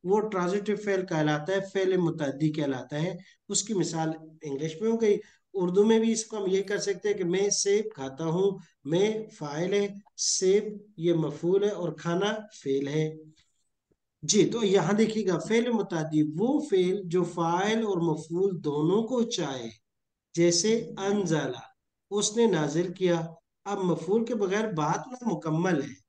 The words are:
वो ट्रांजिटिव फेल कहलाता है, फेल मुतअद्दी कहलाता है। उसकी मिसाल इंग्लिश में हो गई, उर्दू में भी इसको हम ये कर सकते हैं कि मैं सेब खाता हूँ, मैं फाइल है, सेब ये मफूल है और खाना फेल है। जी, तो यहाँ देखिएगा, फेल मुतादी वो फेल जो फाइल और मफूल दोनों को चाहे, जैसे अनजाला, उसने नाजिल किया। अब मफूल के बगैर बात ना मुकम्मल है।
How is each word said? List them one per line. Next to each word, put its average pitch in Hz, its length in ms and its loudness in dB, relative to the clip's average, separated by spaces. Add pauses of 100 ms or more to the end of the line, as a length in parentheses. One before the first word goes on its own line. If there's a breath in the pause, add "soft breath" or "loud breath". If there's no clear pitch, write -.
वो 196 140 4
ट्रांजिटिव 202 560 -2
फेल 190 280 -2
कहलाता 151 500 0
है, 196 160 0
फेल 185 280 2
मुतअद्दी 156 520 0
कहलाता 143 480 -4
है। 175 200 -4 (320 loud breath)
उसकी 208 240 -2
मिसाल 160 400 -2 (300)
इंग्लिश 151 380 -6
में 220 80 0
हो 226 80 0
गई, 208 200 4 (360 loud breath)
उर्दू 185 300 2
में 226 180 6
भी 226 100 2
इसको 214 260 -4
हम 196 100 -2
ये 190 140 2
कर 196 180 -2
सकते 202 300 -2
हैं 196 80 0
कि 185 60 -2
मैं 190 260 2
सेब 202 460 0
खाता 135 280 -8
हूँ, 185 380 0 (260 loud breath)
मैं 214 420 0
फाइल 156 440 -4
है, 202 280 -2 (160)
सेब 214 840 0
ये 170 140 2
मफूल 170 500 0
है 208 80 2
और 170 280 -6
खाना 202 480 -2 (160)
फेल 139 240 0
है। 156 320 -2 (1040)
जी, 180 200 4
तो 226 180 -2
यहाँ 190 320 4
देखिएगा, 208 420 2
फेल 233 320 2
मुतादी 156 540 0
वो 202 480 0
फेल 190 340 2
जो 175 180 0
फाइल 180 640 0
और 190 160 0 (100)
मफूल 175 460 -2
दोनों 151 460 2
को 233 200 0
चाहे, 135 460 -4 (680)
जैसे 175 640 2
अनजाला, 160 760 -2 (360)
उसने 208 360 2
नाजिल 165 440 0
किया। 170 440 0 (300)
अब 196 180 -4
मफूल 180 420 0
के 247 80 -4
बगैर 202 340 0
बात 160 400 -2
ना 254 100 -14 (100)
मुकम्मल 165 540 0
है। 120 140 -10 (140)